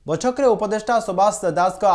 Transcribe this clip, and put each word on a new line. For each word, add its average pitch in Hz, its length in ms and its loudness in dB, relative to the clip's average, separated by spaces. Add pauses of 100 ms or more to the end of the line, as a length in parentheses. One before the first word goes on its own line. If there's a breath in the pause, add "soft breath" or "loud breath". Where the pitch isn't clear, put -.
ବୈଠକରେ 254 460 -2
ଉପଦେଷ୍ଟା 214 400 -2 (120)
ସୁବାସ 196 320 0 (200)
ଦାସଙ୍କ 185 260 0 (100)